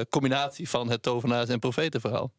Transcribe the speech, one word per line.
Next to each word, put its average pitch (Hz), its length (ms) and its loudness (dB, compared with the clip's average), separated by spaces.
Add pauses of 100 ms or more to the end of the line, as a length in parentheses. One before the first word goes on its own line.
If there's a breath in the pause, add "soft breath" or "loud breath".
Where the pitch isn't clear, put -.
combinatie 139 600 0
van 120 200 0
het 117 140 0
tovenaars- 120 460 2
en 120 100 0
profetenverhaal. 127 800 0